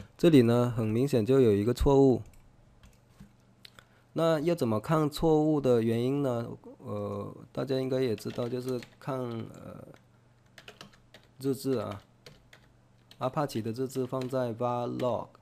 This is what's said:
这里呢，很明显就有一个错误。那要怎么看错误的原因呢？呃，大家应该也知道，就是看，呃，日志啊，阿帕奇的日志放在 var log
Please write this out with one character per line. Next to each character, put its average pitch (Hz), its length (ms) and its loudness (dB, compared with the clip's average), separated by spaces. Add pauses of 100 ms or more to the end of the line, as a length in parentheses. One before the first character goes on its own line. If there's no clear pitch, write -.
(180)
这 175 100 4
里 147 140 8
呢， 120 340 2
很 117 80 -2
明 110 220 0
显 131 180 2
就 131 140 4
有 120 140 6
一 101 120 2
个 120 80 2
错 139 300 4
误。 131 180 6 (1900)
那 160 260 2
要 165 160 0
怎 143 100 0
么 107 140 2
看 156 280 2
错 156 320 2
误 151 200 2
的 127 200 4
原 113 220 2
因 135 180 0
呢？ 120 280 -2 (320)
呃， 101 520 -8 (200)
大 135 120 -6
家 131 160 -2
应 131 80 -4
该 131 120 -2
也 120 160 -2
知 - 120 -10
道， 120 200 -6
就 123 120 -6
是 127 200 -6 (180)
看， 131 220 -8
呃， 113 680 -12 (1500)
日 131 160 -2
志 131 240 -4
啊， 104 240 -8 (1160)
阿 123 100 -4
帕 147 180 -4
奇 120 160 -6
的 113 80 -6
日 127 160 -6
志 127 180 -6
放 127 240 -6
在 123 240 -2
var 120 460 -4
log 123 300 -4 (140)